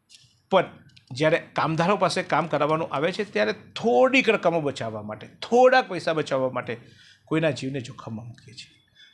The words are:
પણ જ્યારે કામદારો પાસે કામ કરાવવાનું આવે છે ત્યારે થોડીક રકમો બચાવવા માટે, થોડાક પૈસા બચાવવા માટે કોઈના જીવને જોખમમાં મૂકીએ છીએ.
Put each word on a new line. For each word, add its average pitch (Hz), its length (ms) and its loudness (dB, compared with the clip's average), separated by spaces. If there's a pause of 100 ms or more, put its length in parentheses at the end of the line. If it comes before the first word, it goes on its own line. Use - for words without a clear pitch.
(500)
પણ 185 140 4 (460)
જ્યારે 156 320 0 (100)
કામદારો 160 440 0
પાસે 180 260 0
કામ 165 240 0
કરાવવાનું 156 480 -2
આવે 156 180 -2
છે 208 120 -6
ત્યારે 208 280 -2
થોડીક 240 760 2
રકમો 175 320 2
બચાવવા 113 420 -6
માટે, 107 240 -12
થોડાક 254 600 4
પૈસા 170 240 -4
બચાવવા 139 380 -2
માટે 120 260 -6 (480)
કોઈના 156 260 0
જીવને 131 300 -6
જોખમમાં 117 460 -12
મૂકીએ - 280 -20
છીએ. - 280 -20 (320)